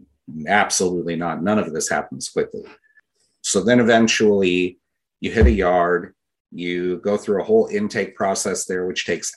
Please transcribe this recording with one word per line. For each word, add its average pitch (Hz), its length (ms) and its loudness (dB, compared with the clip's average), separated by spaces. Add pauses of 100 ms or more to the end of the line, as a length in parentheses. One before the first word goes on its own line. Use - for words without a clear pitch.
(480)
absolutely 90 680 0
not. 80 280 -4
None 107 160 2
of 82 140 -4
this 78 160 -6
happens 73 400 -6
quickly. - 340 -4 (760)
So 95 220 0
then 123 160 4
eventually 104 1000 4 (420)
you - 120 -6
hit 110 140 4
a 117 60 6
yard, 90 640 0 (380)
you 87 460 -4
go 104 200 -2
through 101 240 -2
a - 40 -6
whole 110 220 4
intake 101 480 -4
process 98 500 -2
there, 92 200 -4
which 92 200 -6
takes 85 320 -6